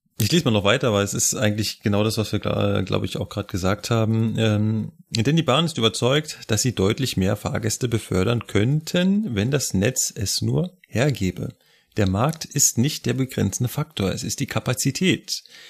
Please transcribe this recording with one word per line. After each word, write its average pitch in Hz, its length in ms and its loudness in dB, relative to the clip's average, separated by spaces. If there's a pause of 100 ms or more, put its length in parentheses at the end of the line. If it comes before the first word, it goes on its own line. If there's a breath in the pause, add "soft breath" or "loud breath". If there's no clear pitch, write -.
(180)
Ich 104 140 2
lese 170 120 4
mal 127 60 2
noch 104 140 2
weiter, 117 280 4
weil 101 120 4
es 98 100 -4
ist - 200 0
eigentlich 107 460 -2
genau 104 220 2
das, 110 160 0
was 104 140 -2
wir, 104 80 0
gla-, 101 420 0
glaub 101 220 0
ich, 101 120 -4
auch 104 120 -4
grad - 200 -6
gesagt 95 420 -2
haben. 113 480 2
Ähm, 107 540 2 (180)
denn 135 260 2
die 160 60 2
Bahn 143 240 2
ist 139 120 -6
überzeugt, 123 600 0 (100)
dass 110 140 0
sie 120 120 0
deutlich 107 420 0
mehr 95 200 2
Fahrgäste 107 500 -4
befördern 110 600 0
könnten, 156 880 0
wenn 107 160 0
das - 220 -2
Netz 104 400 0
es - 280 -4
nur 139 340 -2 (120)
hergebe. 113 680 -2 (420 soft breath)
Der 98 120 2
Markt 110 360 0
ist - 340 0
nicht 139 280 0
der 120 80 0
begrenzende 123 540 -2
Faktor, 104 420 -4
es - 140 -6
ist - 160 -4
die 139 60 -2
Kapazität. - 1000 -2 (260 loud breath)